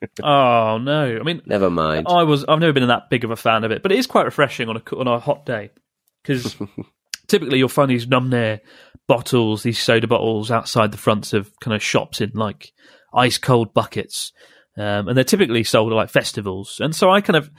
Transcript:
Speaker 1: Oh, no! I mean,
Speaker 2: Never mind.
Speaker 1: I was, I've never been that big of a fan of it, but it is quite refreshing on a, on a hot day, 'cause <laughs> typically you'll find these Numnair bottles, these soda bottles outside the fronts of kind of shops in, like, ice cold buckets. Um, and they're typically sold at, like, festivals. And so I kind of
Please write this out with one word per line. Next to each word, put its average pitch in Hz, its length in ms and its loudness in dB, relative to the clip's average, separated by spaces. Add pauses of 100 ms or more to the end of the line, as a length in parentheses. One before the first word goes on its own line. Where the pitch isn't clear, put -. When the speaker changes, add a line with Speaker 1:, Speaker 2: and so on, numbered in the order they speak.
(220)
Speaker 1:
Oh, 120 560 2
no! 135 400 -2
I 107 60 -8
mean, 165 220 -4
Speaker 2:
Never 98 240 2
mind. 80 380 0
Speaker 1:
I 175 140 4
was, 147 220 2
I've 156 160 2
never 165 120 4
been 131 160 2
that 120 220 0
big 123 140 -2
of 110 60 -4
a 113 60 -6
fan 113 280 0
of 110 80 0
it, 101 100 -6
but 190 80 0
it 240 80 4
is 254 80 0
quite 196 200 2
refreshing 127 420 -2
on 110 80 -4
a, - 200 -10
on 127 120 -2
a 120 100 2
hot 143 260 -4
day, 104 260 -8 (520)
'cause 123 340 -4 (360)
<laughs> - 340 -16
typically 143 320 2
you'll 127 100 2
find 139 220 0
these 120 160 -2
Numnair 123 540 0 (480)
bottles, 117 540 2
these 117 180 -2
soda 117 260 2
bottles 107 440 0
outside 113 420 0
the 104 60 -12
fronts 107 340 -2
of 101 180 -2 (100)
kind 113 140 -4
of 104 80 -4
shops - 380 -2
in, 104 140 -4
like, 107 380 -8 (400)
ice 123 260 -2
cold 117 360 0
buckets. - 580 -6 (440)
Um, 104 300 -4
and 123 100 0
they're 131 60 4
typically 113 400 2
sold 113 300 2
at, - 20 0
like, 107 160 0
festivals. 101 720 -6
And 156 140 -4
so 190 120 4
I 196 120 4
kind 196 160 0
of 151 120 -2 (100)